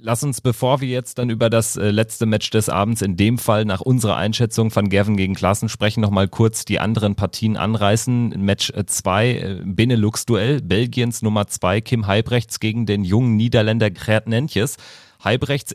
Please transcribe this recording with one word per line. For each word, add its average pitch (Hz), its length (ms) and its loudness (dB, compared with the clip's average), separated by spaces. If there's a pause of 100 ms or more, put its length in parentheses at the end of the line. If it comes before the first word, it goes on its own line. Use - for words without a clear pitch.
Lass 113 200 -4
uns, 143 180 -4
bevor 131 400 0
wir 131 60 -4
jetzt 123 320 -6
dann 123 100 -2
über 113 220 0
das, 113 260 0
äh, 104 140 0
letzte 113 340 0
Match 107 240 0
des 110 200 0
Abends, 104 340 0
in 95 140 0
dem 110 200 4
Fall 110 280 0
nach 98 160 -2
unserer 117 340 0
Einschätzung 110 600 0
Van 101 140 2
Gerven 101 260 2
gegen 95 200 0
Klaassen 101 340 0
sprechen, 107 320 -2
noch 104 80 2
mal 98 180 2
kurz 113 380 0
die 101 140 -2
anderen 107 340 0
Partien 98 420 -2
anreißen. 110 760 0 (140)
Match, 98 280 0
äh, 101 160 -4
zwei, 107 460 0
äh, 92 300 -6
Benelux-Duell, 110 1000 0
Belgiens 117 580 -2
Nummer 107 240 0
zwei, 95 360 0
Kim 110 260 -2
Heibrechts 113 520 0
gegen 110 280 -2
den 101 160 0
jungen 110 320 2
Niederländer 110 560 2
Gert 107 360 -2
Nentjes. 117 500 -2 (460)
Heibrechts, 131 520 -2